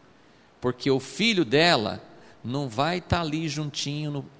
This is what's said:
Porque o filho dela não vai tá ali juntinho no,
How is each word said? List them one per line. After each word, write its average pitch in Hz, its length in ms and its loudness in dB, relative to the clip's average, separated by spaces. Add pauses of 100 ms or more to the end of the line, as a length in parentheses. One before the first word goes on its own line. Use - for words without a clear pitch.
(600)
Porque 127 320 0
o 131 80 4
filho 185 460 2
dela 120 560 4 (420)
não 135 240 -4
vai 143 340 -2
tá 175 200 -2
ali 160 260 -4
juntinho 147 640 -6
no, 139 140 -6 (140)